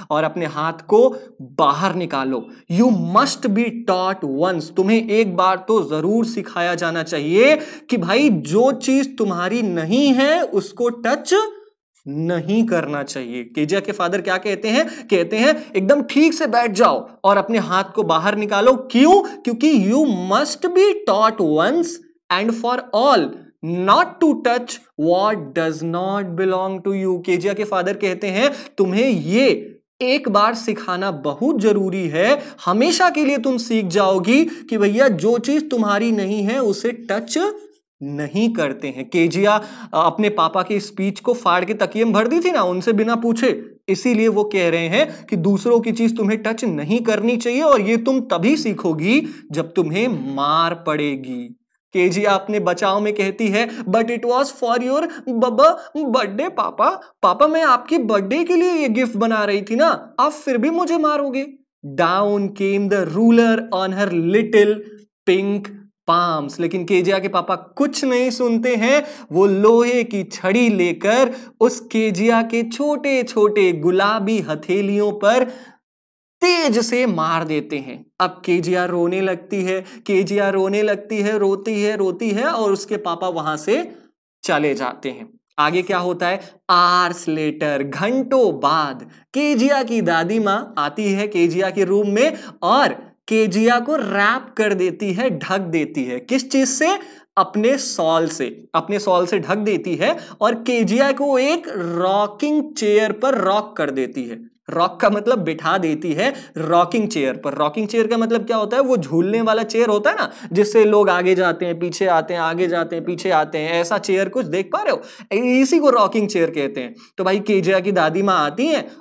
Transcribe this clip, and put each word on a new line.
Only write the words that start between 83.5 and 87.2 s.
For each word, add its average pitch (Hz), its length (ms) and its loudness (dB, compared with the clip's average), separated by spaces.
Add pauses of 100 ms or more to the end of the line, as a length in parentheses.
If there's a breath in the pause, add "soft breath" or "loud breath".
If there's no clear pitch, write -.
से 226 360 -4 (520 loud breath)
चले 147 300 0
जाते 123 340 -8
हैं। 120 200 -12 (300)
आगे 165 240 2
क्या 185 160 -2
होता 180 300 -2
है? 185 120 -2 (320 loud breath)
Hours 175 560 2